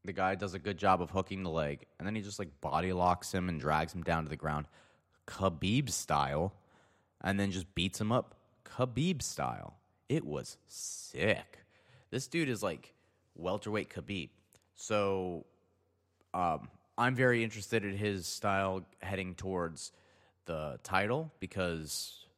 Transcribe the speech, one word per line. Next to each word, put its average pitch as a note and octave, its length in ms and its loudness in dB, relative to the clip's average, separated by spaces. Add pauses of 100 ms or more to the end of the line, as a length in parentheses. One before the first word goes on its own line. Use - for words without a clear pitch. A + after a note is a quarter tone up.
The G2 60 -6
guy F#2 240 2
does F2+ 180 -4
a F#2+ 60 -6
good G2+ 180 -4
job F#2 240 6
of E2 100 -4
hooking F#2+ 320 0
the F2+ 60 -2
leg, D2+ 360 0 (120)
and F2 80 -10
then G#2 80 -2
he A2 80 -4
just, G#2 180 -10
like, E2 200 -8
body E2+ 320 2
locks F2+ 420 2
him F2+ 140 0
and E2 120 -2
drags D#2 360 0
him E2+ 80 -6
down E2 200 0
to D2 60 -6
the D2 60 -4
ground, D2+ 300 -2 (640)
Khabib F#2+ 640 2
style, D2 640 2 (680)
and G2 180 0
then G2 120 2
just F2+ 220 -6
beats F#2 280 0
him G#2+ 100 2
up - 240 2 (300)
Khabib B2+ 560 0
style. A1+ 540 -4 (340)
It D3 160 0
was D2 320 -6 (100)
sick. - 920 -4 (500)
This C3 180 -4
dude D#3+ 220 0
is, G#2 120 -2
like, E2+ 320 -4 (420)
welterweight G#2 560 -2
Khabib. F#2 380 -6 (460)
So, F#2+ 720 0 (880)
um, E2+ 340 2 (300)
I'm B2 180 4
very B2 280 6
interested G#2+ 420 0
in G2 100 -2
his G2+ 320 0
style F#2+ 580 0 (160)
heading F#2 340 -4
towards F2 580 -4 (520)
the D2+ 380 -4
title A#2 560 0
because F2 880 -4 (120)